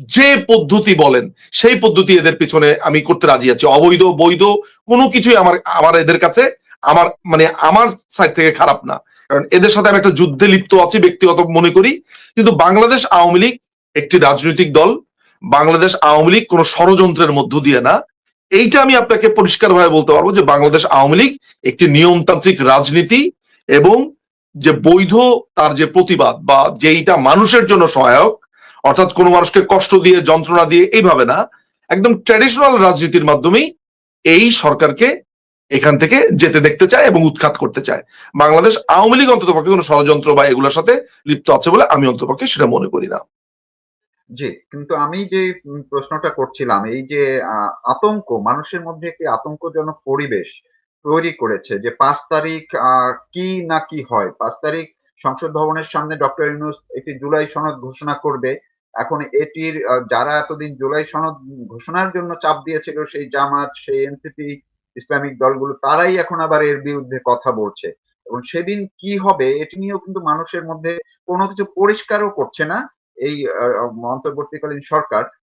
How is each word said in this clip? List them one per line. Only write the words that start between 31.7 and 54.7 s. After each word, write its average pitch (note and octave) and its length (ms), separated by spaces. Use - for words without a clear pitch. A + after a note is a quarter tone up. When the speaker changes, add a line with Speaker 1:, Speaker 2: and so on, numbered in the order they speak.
Speaker 1:
একদম G3+ 280
ট্র্যাডিশনাল B3+ 600
রাজনীতির E3+ 480
মাধ্যমেই F3 480
এই G3+ 280
সরকারকে D3+ 720
এখান C#3 280
থেকে C4 340
যেতে D3+ 280
দেখতে D3+ 280
চায় B3+ 180
এবং F3+ 180
উৎখাত D3+ 340
করতে - 240
চায়। - 220
বাংলাদেশ D#3+ 420
আওয়ামী A3 300
লীগ C4+ 120
অন্ততপক্ষে F3 400
কোনো F#3+ 120
ষড়যন্ত্র D3 540
বা C#3 100
এগুলোর C#3 260
সাথে E3 300
লিপ্ত D3 240
আছে D3 200
বলে F3+ 140
আমি C#3+ 240
অন্ততপক্ষে B2+ 400
সেটা C#3+ 180
মনে - 220
করি - 200
না। - 120
Speaker 2:
জি, B2+ 180
কিন্তু D3 440
আমি D#3+ 300
যে, F#3 280
উম, C#3+ 160
প্রশ্নটা D3 480
করছিলাম, A#2+ 560
এই B2+ 180
যে, C3+ 380
আহ, G#2 500
আতঙ্ক, G#3 400
মানুষের B2+ 500
মধ্যে E3 260
একটি E3 200
আতঙ্কজনক D3+ 800
পরিবেশ C3+ 420
তৈরি D#3+ 280
করেছে G#2+ 480
যে A#2 100
পাঁচ C#3 280
তারিখ, D#3 460
আহ, B2+ 360
কি F#3 320
না D#3+ 140
কি D3+ 300
হয়। G#2 300
পাঁচ A2+ 220
তারিখ D#3 340